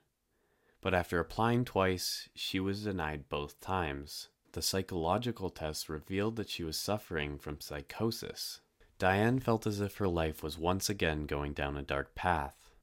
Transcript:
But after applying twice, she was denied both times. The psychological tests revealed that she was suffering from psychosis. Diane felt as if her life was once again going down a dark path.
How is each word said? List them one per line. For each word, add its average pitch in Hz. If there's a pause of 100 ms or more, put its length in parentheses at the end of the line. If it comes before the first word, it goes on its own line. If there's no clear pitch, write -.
(840)
But 92
after 87
applying 117
twice, 92
she -
was 98
denied 78
both 73
times. 73 (220)
The 82
psychological 95
tests -
revealed 95
that 104
she -
was 80
suffering 78
from 73
psychosis. - (360)
Diane 104
felt 113
as 101
if 101
her 101
life 82
was 80
once 87
again 80
going 73
down 71
a 71
dark 69
path. 78 (120)